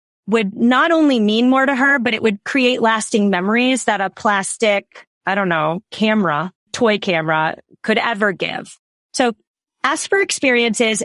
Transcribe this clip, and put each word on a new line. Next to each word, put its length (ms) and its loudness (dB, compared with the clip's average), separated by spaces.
would 280 0
not 360 2
only 300 2
mean 280 2
more 160 2
to 100 0
her, 240 2
but 160 -2
it 80 -6
would 220 0
create 380 0
lasting 480 0
memories 540 0
that 160 0
a 100 -4
plastic, 960 -2
I 100 -2
don't 140 0
know, 420 -2
camera, 640 0
toy 260 0
camera 580 -2
could 160 0
ever 340 -2
give. 440 -8
So 220 0
ask 240 -6
for 120 0
experiences, 840 -2